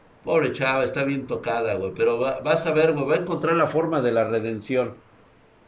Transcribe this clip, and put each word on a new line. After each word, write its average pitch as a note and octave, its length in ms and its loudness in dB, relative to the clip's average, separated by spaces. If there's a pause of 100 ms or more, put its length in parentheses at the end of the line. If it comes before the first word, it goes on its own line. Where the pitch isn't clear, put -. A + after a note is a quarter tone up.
(280)
Pobre D3 240 2
chava, C3 320 0
está C#3 220 -2
bien C3+ 200 -2
tocada, A#2 500 -2
güey. F#2 200 -4
Pero A#2 240 2
va, C3+ 220 -2
vas D#3 240 0
a D#3+ 80 0
ver, D#3+ 180 4
güey, C#3+ 140 -2
va D3 100 2
a F3 40 0
encontrar E3+ 360 -2
la D#3+ 120 2
forma D#3+ 340 0
de A#2+ 100 2
la A2+ 140 2
redención. A2 680 -2 (720)